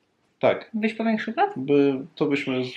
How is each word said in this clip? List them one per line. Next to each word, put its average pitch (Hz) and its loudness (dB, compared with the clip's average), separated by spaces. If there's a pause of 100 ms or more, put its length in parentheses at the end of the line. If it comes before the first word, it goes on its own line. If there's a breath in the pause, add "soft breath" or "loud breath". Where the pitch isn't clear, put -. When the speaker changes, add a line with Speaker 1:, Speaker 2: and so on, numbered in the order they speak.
(380)
Speaker 1:
tak. - 0
Speaker 2:
Byś 220 -2
powiększył 226 -2
blat? 392 2
Speaker 1:
By, 139 4 (200)
to 156 0
byśmy 135 -2
z-, 127 -8